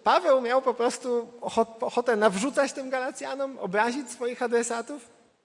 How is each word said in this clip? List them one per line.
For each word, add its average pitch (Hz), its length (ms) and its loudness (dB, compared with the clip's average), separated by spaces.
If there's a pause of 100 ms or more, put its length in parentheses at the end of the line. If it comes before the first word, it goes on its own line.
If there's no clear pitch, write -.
Paweł 277 380 6
miał 247 200 2
po 254 120 2
prostu 240 540 -2 (140)
ocho-, 220 240 0 (160)
ochotę 240 340 0
nawrzucać 220 580 2
tym 262 160 -10
Galacjanom, 269 720 -6
obrazić 233 520 -2
swoich 247 300 -6
adresatów? 233 600 -2 (440)